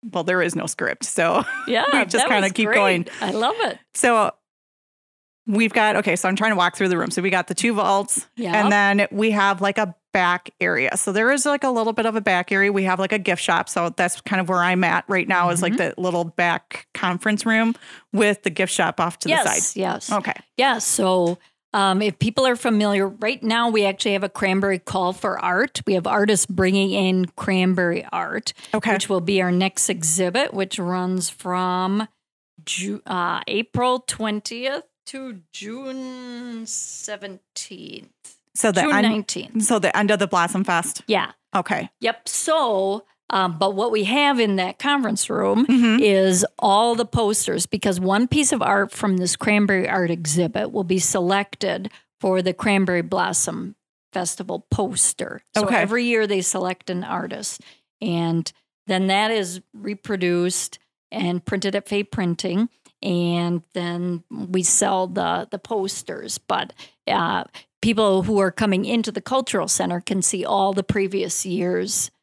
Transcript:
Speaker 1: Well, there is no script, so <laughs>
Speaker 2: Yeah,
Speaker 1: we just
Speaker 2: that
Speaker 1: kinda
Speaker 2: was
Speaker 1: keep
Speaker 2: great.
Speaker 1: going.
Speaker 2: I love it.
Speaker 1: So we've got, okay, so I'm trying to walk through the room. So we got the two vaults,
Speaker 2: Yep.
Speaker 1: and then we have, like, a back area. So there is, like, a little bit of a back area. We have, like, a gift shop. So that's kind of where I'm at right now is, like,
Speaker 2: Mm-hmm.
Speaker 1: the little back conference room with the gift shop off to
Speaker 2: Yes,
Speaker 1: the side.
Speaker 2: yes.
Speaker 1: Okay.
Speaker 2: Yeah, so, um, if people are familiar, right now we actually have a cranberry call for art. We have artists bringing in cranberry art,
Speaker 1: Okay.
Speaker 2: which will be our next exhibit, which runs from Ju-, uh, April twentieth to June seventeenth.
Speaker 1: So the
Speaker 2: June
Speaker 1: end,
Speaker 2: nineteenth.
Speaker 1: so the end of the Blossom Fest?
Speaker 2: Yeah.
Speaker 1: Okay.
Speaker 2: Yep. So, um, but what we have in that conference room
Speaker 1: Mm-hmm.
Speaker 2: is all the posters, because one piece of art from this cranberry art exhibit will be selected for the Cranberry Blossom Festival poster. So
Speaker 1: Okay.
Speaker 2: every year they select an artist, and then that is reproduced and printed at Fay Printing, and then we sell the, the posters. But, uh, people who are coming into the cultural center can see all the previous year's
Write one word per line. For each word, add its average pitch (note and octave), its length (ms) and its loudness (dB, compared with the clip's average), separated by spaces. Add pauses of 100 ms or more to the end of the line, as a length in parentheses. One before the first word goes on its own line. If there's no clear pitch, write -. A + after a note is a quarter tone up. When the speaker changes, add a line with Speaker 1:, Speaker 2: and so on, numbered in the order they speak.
(120)
Speaker 1:
Well, F3 100 -2
there F3+ 200 2
is E3+ 120 0
no - 120 -2
script, - 400 -4
so - 380 2 (120)
<laughs> - 100 -8
Speaker 2:
Yeah, A3+ 260 0
Speaker 1:
we - 120 4
just - 140 -6
Speaker 2:
that C4 100 2
Speaker 1:
kinda G#3+ 140 4
Speaker 2:
was F#3+ 100 0
Speaker 1:
keep A3 140 0
Speaker 2:
great. A3+ 100 2
Speaker 1:
going. F#3+ 300 2 (140)
Speaker 2:
I G3 120 -4
love A#3+ 260 -2
it. - 200 -4 (160)
Speaker 1:
So A3+ 360 4 (1160)
we've A3 260 2
got, G#3+ 240 4
okay, F#3+ 180 2
so F#3 140 0
I'm F#3+ 80 0
trying A3 160 2
to G3+ 40 2
walk F3 200 2
through F#3+ 120 0
the F3+ 100 2
room. E3+ 120 -2
So F3+ 120 -4
we F#3+ 80 0
got F#3 180 0
the F3+ 60 -6
two A#3 200 0
vaults, G3 520 0 (100)
Speaker 2:
Yep. G#3 180 -4
Speaker 1:
and G#3 180 4
then G3+ 380 4
we G#3+ 220 0
have, G3 300 2
like, G3+ 160 0
a G3 160 -2 (180)
back F3+ 380 2 (100)
area. F3 360 0
So - 140 -2
there A3 220 2
is, C#4 140 0
like, C#4+ 180 0
a C4 60 2
little A3+ 220 0
bit A3 140 0
of A3 100 0
a A3 40 0
back F#3 320 0
area. G3 200 4
We F#3+ 120 2
have, F#3 160 2
like, F#3+ 120 0
a G#3+ 60 0
gift F3+ 240 0
shop. - 260 2
So - 280 -2
that's F3+ 260 0
kind F#3+ 180 -2
of E3+ 80 -2
where F#3 140 2
I'm F3+ 220 4
at F3 240 2
right F#3 180 0
now F3 240 2
is, F3 120 0
like, F#3 100 2
Speaker 2:
Mm-hmm. F3+ 240 0
Speaker 1:
the - 40 -10
little F3 240 0
back E3 680 -2
conference G3+ 500 -2
room A3+ 300 2 (380)
with G#3 320 2
the G3 60 0
gift F3+ 220 -2
shop F3 280 0
off E3+ 200 0
to - 80 -4
Speaker 2:
Yes, D#4 160 2
Speaker 1:
the - 160 0
side. - 200 -4
Speaker 2:
yes. F#3+ 320 -4
Speaker 1:
Okay. G#3 220 -2 (220)
Speaker 2:
Yeah, B3 220 2
so, F#3 600 2 (340)
um, G3 300 2
if G#3 160 0
people B3 280 2
are B3 100 2
familiar, G#3 520 2
right G#3+ 340 -4
now A#3 280 2
we G#3+ 160 2
actually G3 280 0
have F#3+ 100 0
a G3 60 -4
cranberry G3 480 0
call F#3 340 -2
for - 260 -4
art. F#3 480 0
We G3+ 80 2
have F3 120 0
artists G#3 400 2
bringing F#3+ 440 2
in F#3 360 2 (100)
cranberry F#3 760 0
art, F3 400 -6 (220)
Speaker 1:
Okay. G#3+ 200 0
Speaker 2:
which - 140 -2
will F#3+ 120 2
be F#3 200 0
our F3+ 120 2
next F#3+ 360 0
exhibit, F3+ 640 0
which F#3+ 260 -4
runs F3+ 520 -2
from F#3 760 -2 (580)
Ju-, G3+ 420 -6
uh, F3 400 -4
April B3 540 -2
twentieth A#3 840 -6 (220)
to C4 340 -14 (120)
June B3 1120 -12
seventeenth. - 1400 -12 (460)
Speaker 1:
So A3 180 2
the F3+ 100 2
Speaker 2:
June D3+ 140 2
Speaker 1:
end, G#3+ 120 4
Speaker 2:
nineteenth. G#3+ 540 -4
Speaker 1:
so G#3+ 160 2
the F#3+ 180 2
end G3+ 140 2
of G#3 80 2
the G3 80 0
Blossom F3 380 0
Fest? F3 420 -2
Speaker 2:
Yeah. G3+ 260 0 (220)
Speaker 1:
Okay. - 340 -2 (120)
Speaker 2:
Yep. - 280 -4
So, A3 760 0 (260)
um, F#3 280 0
but G3 160 2
what G#3+ 180 0
we G#3+ 120 2
have C4+ 360 2
in G#3 160 2
that F#3 220 -4
conference C4 520 -2
room G3+ 360 2
Speaker 1:
Mm-hmm. A#3+ 360 6
Speaker 2:
is F#3+ 420 4 (140)
all A3 360 4
the A3+ 120 -2
posters, G#3 600 0
because F#3+ 340 -2
one G3 280 2
piece D4+ 240 2
of B3+ 80 0
art G3 320 2
from G3 260 0
this F3+ 180 -2
cranberry G#3 520 2
art F3+ 220 0
exhibit E3 640 -2
will G3+ 120 -2
be F#3 140 0
selected F#3+ 920 -2 (300)
for F#3 220 2
the F#3 100 0
Cranberry F#3 500 2
Blossom F3+ 760 -2 (360)
Festival F3+ 580 -6
poster. - 720 -2 (140)
So G#3+ 120 2
Speaker 1:
Okay. A3+ 100 2
Speaker 2:
every G#3+ 280 2
year A3+ 220 2
they G3 140 0
select F3+ 500 -4
an F3+ 140 -4
artist, - 560 -8 (400)
and E3+ 500 0 (380)
then F#3 180 2
that G3+ 240 2
is F#3 300 -4 (120)
reproduced F#3 1040 -2 (340)
and F3 320 -2
printed G3 320 -2
at G3+ 120 -4
Fay G3+ 140 0
Printing, F#3 680 -2 (340)
and F3 600 0 (100)
then F3 580 -4
we F#3 340 -4
sell F#3+ 420 2
the, F3 440 -2
the G3 80 -8
posters. - 800 -6
But, - 340 -6 (340)
uh, E3 380 -2 (360)
people G3+ 440 2
who G#3 160 2
are F#3+ 100 2
coming G3+ 340 0
into A3+ 280 -2
the - 80 -6
cultural B3+ 480 -2
center F3+ 320 -2
can G3 200 -2
see F3+ 240 -2
all G3 280 2
the G3 100 -2
previous G3 640 -2
year's F3+ 640 -2 (120)